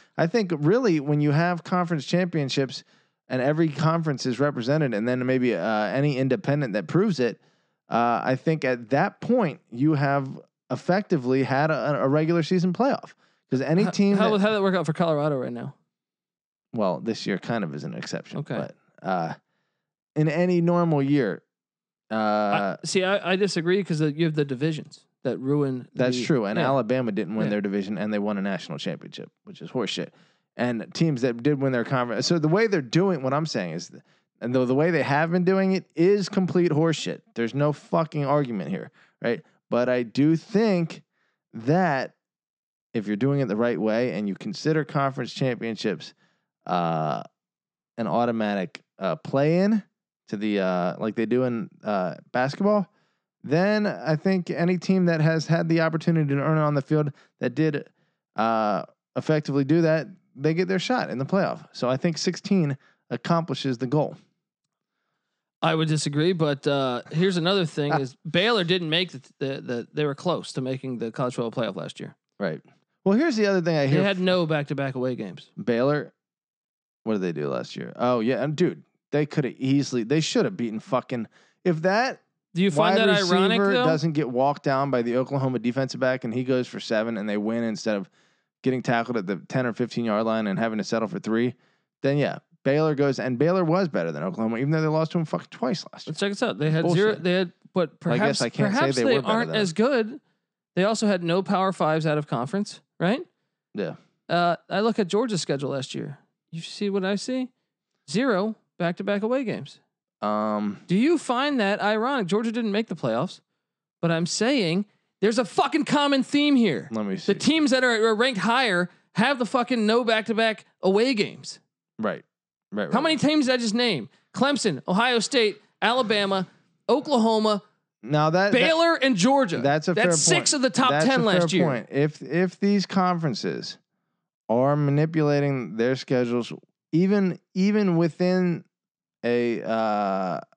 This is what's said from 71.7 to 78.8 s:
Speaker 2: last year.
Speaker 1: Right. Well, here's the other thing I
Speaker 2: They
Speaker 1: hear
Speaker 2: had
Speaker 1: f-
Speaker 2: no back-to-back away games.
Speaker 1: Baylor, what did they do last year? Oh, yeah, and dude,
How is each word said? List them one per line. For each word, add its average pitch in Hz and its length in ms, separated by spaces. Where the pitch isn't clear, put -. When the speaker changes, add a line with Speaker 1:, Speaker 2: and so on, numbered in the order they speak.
Speaker 2:
last 90 240
year. - 160
Speaker 1:
Right. 80 220
Well, 196 120
here's 302 200
the 214 100
other 196 140
thing 165 140
I 147 100
Speaker 2:
They 135 80
Speaker 1:
hear 151 100
Speaker 2:
had 202 140
Speaker 1:
f- 180 40
Speaker 2:
no 185 240
back-to-back 143 500
away 127 200
games. 101 340
Speaker 1:
Baylor, 120 520
what 113 80
did 101 80
they 90 100
do 76 160
last 62 280
year? - 200
Oh, 123 240
yeah, 117 240
and 147 120
dude, 156 280